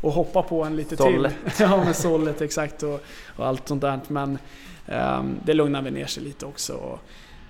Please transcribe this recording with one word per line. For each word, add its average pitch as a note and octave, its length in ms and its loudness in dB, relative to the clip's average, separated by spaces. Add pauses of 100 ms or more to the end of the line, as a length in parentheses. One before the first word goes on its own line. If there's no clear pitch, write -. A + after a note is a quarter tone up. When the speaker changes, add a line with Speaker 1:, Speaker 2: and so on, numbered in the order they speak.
Speaker 1:
att D3+ 80 2
hoppa F3 300 4
på D#3+ 200 0
en D#3 120 -2
lite D3+ 220 -4
Speaker 2:
Sollet. C3+ 360 6 (100)
Speaker 1:
till. - 120 -4
<laughs> - 40 -8 (100)
Ja, G3 80 6
med F3 180 4
Sollet, D#3 460 2
exakt, D3+ 420 -4
och, D3 160 -4 (380)
och A#2 100 -2
allt C3 200 -2
sånt C#3 140 -2
där. C3+ 260 0
Men, C#3 300 -2 (500)
ehm, C3 580 -2
det D#3 80 4
lugnar D3 280 4
väl C3+ 120 -4
ner C#3 120 -6
sig - 180 -8
lite C#3+ 220 -10
också. C#3 280 -8
Och - 260 -8 (500)